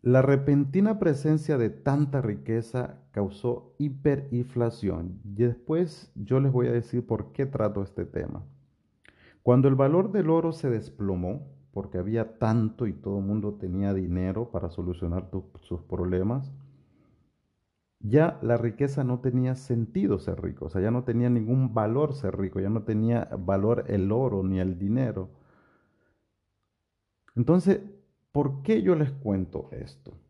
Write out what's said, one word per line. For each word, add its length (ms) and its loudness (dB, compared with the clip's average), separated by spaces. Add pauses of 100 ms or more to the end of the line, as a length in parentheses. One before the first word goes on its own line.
La 200 6
repentina 760 2
presencia 580 2
de 120 2
tanta 520 0
riqueza 800 -4 (100)
causó 680 -4
hiperinflación. 1500 -2
Y 180 0
después 720 -2
yo 240 0
les 140 4
voy 140 2
a 40 0
decir 340 -2
por 280 -4
qué 120 -2
trato 380 -2
este 220 -6
tema. 400 -8 (1000)
Cuando 240 6
el 80 6
valor 380 4
del 160 0
oro 240 2
se 160 -4
desplomó, 840 -4 (240)
porque 220 -8
había 400 -2
tanto 500 0
y 60 -4
todo 240 -6
el 80 -2
mundo 300 -2
tenía 380 -2
dinero 560 -2
para 200 -4
solucionar 600 -4
tu-, 300 -10
sus 220 -10
problemas, 720 -2 (1500)
ya 420 2
la 140 2
riqueza 480 -2
no 160 -2
tenía 360 0
sentido 640 -2
ser 220 -6
rico, 240 -6
o 40 -8
sea, 120 -2
ya 100 2
no 120 -2
tenía 260 2
ningún 440 2
valor 400 0
ser 240 -4
rico, 240 -2
ya 80 0
no 140 -2
tenía 440 0 (100)
valor 500 2
el 240 0
oro 300 0
ni 180 0
el 180 -2
dinero. 540 -2 (2000)
Entonces, 460 4 (500)
¿por 300 0
qué 200 2
yo 140 4
les 160 0
cuento 600 -4
esto? 420 -14 (160)